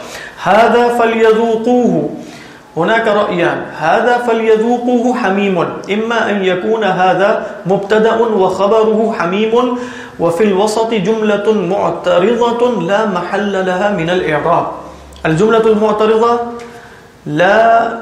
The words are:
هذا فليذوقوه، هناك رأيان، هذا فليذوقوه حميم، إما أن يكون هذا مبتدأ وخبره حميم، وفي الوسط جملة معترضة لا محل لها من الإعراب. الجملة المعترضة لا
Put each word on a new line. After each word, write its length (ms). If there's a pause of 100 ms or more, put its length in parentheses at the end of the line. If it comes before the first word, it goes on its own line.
(420)
هذا 460
فليذوقوه، 1200 (680)
هناك 320
رأيان، 540 (160)
هذا 400
فليذوقوه 1000
حميم، 420 (320)
إما 400
أن 140
يكون 400
هذا 600 (200)
مبتدأ 480
وخبره 1040
حميم، 600 (400)
وفي 260
الوسط 500
جملة 580
معترضة 1300
لا 240
محل 600
لها 240
من 200
الإعراب. 560 (600)
الجملة 400
المعترضة 760 (840)
لا 760